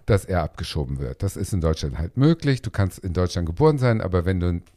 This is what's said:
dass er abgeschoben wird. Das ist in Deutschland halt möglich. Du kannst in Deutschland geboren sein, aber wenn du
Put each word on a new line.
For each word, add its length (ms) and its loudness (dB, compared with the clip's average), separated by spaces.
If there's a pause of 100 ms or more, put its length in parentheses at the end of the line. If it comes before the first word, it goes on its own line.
dass 200 2
er 180 0
abgeschoben 560 -6
wird. 240 -6
Das 140 -4
ist 160 -4
in 80 0
Deutschland 360 0
halt 200 -4
möglich. 440 2
Du 80 -6
kannst 300 -2
in 140 -6
Deutschland 340 0
geboren 320 2
sein, 220 2
aber 240 0
wenn 140 0
du 220 0 (160)